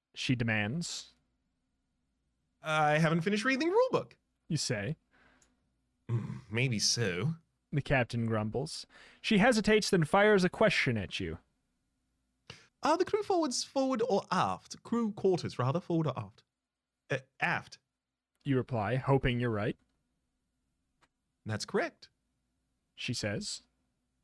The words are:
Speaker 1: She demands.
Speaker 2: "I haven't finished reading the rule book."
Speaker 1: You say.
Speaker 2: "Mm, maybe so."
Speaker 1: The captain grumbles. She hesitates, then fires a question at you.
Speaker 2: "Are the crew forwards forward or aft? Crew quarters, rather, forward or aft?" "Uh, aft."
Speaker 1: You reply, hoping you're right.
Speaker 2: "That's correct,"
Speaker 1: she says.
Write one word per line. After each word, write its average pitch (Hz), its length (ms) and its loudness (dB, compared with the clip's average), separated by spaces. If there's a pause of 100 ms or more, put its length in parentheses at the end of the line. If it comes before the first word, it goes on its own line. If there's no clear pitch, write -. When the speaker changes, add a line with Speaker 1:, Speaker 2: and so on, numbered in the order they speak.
(140)
Speaker 1:
She - 200 -2
demands. 113 800 -4 (1500)
Speaker 2:
"I 156 360 2
haven't 165 240 4
finished 208 220 0
reading 262 240 2
the 370 60 0
rule 508 160 4
book." - 260 -2 (320)
Speaker 1:
You 165 80 -2
say. 120 400 -4 (1120)
Speaker 2:
"Mm, - 400 -6
maybe 117 280 -2
so." 113 560 -2 (380)
Speaker 1:
The 143 100 -2
captain 120 440 -2
grumbles. 110 600 -4 (340)
She 220 180 2
hesitates, 214 520 4
then 170 140 4
fires 202 400 6
a 180 40 2
question 160 480 2
at 98 240 -6
you. 85 180 -6 (1400)
Speaker 2:
"Are 302 140 4
the 349 80 2
crew 415 180 0
forwards 320 420 0
forward 262 440 0
or 196 220 2
aft? 107 520 -2
Crew 226 300 0
quarters, 180 460 0
rather, 135 220 0
forward 160 280 0
or 123 100 -4
aft?" 98 240 -14 (680)
"Uh, 139 80 -2 (220)
aft." 156 380 -4 (680)
Speaker 1:
You 139 120 0
reply, 117 400 -2
hoping 131 420 0
you're 120 120 0
right. 107 260 -4 (1700)
Speaker 2:
"That's 107 180 -6
correct," - 440 -6 (880)
Speaker 1:
she - 180 -6
says. - 480 -6 (600)